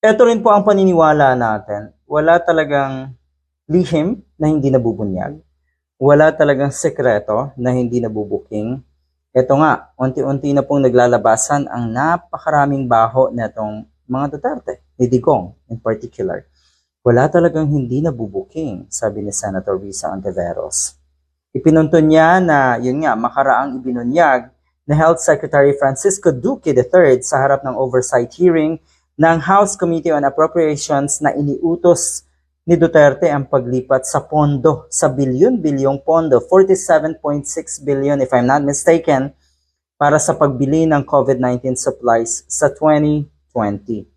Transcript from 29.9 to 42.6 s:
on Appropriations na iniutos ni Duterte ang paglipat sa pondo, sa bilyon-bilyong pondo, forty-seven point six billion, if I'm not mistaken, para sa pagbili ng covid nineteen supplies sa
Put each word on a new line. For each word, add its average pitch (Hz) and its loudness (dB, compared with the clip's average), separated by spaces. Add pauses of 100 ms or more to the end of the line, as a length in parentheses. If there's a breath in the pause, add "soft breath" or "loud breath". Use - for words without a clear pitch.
on 147 0
Appropriations 151 -2
na 147 0
iniutos 165 -2 (400)
ni 170 2
Duterte 160 2
ang 143 -2
paglipat 127 -2
sa - -4
pondo, 147 0
sa - -4
bilyon-bilyong 139 0
pondo, 160 2
forty-seven 180 2
point 147 -4
six - -10
billion, 139 -2
if 127 -6
I'm 123 2
not 143 2
mistaken, 143 0 (640)
para 143 2
sa 156 0
pagbili 147 0
ng 143 2
covid 135 0
nineteen 123 -2
supplies 117 -4
sa 143 -2